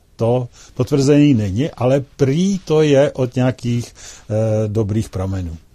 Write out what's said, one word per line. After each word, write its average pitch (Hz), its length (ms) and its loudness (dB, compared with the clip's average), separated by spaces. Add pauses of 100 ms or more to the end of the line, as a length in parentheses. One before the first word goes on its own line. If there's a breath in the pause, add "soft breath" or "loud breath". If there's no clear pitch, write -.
(160)
to 120 320 -2 (260 loud breath)
potvrzený 143 600 2
není, 107 360 -2
ale 127 340 0 (120)
prý 170 420 0
to 156 240 0
je 143 300 4
od 127 220 -4
nějakých, 120 600 -4 (360 loud breath)
eh, 110 380 -2
dobrých 107 400 -2
pramenů. 92 480 -8 (180)